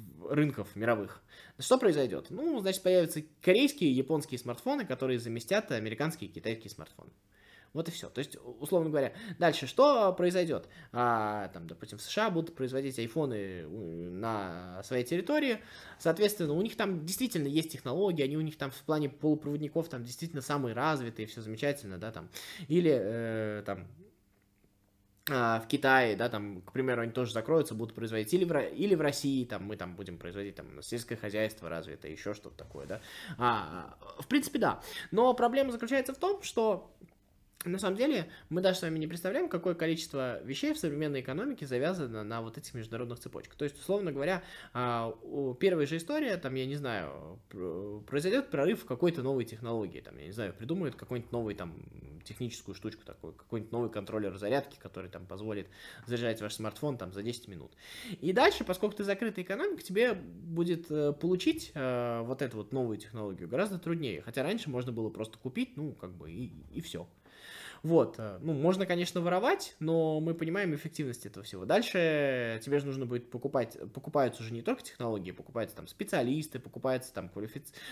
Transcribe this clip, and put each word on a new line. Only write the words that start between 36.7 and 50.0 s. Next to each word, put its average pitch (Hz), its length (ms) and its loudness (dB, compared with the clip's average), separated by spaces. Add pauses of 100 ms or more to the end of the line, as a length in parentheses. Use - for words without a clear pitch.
на 180 120 0
самом 196 180 2
деле 233 320 2 (220)
мы 165 120 0
даже 185 160 6
с - 40 -6
вами 160 160 0
не 156 100 0
представляем, 190 400 -2
какое 175 260 0
количество 143 720 -2
вещей 196 300 0
в 302 40 -10
современной 147 440 0
экономике 170 440 -4
завязано 131 580 0
на 113 180 -4
вот 113 160 -8
этих - 160 -12
международных 117 460 -6
цепочках. - 360 -12
То - 80 -4
есть, 143 160 -4
условно 190 320 0
говоря, 165 300 0 (320)
а, 120 340 0 (160)
у, 135 300 -2
первая 165 320 4
же 156 120 -2
история, 262 400 0
там, 131 180 -4
я 131 100 0
не 139 100 -4
знаю, 90 640 -6 (100)
пр-, 98 560 -6
произойдёт 190 440 0
прорыв 160 320 2
в - 40 -16
какой-то 139 360 2
новой 127 240 2
технологии, 113 540 -4